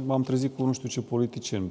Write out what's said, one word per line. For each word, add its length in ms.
m-am 160
trezit 340
cu 80
nu 80
știu 160
ce 140
politicieni 680